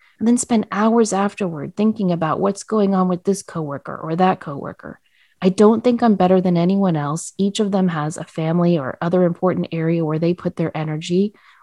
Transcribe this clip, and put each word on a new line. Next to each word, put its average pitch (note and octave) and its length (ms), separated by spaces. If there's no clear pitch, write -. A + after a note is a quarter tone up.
and A3 80
then A#3+ 120
spend A3+ 340
hours A3 400
afterward F3+ 640
thinking G#3 340
about E3 300
what's G3 220
going G3+ 320
on F#3 140
with F3+ 160
this G3 180
coworker C#3+ 520
or D#3+ 220
that F#3 240
coworker. - 600
I F#3+ 100
don't G#3+ 340
think A#3+ 180
I'm A3 140
better F#3 240
than F3+ 160
anyone F#3 400
else. D3 420
Each G3 220
of G3+ 100
them F#3+ 160
has D#3 300
a - 80
family F3 520
or C3 240
other F3 220
important F3 480
area E3 340
where D#3 140
they E3+ 160
put - 220
their E3 200
energy. E3+ 560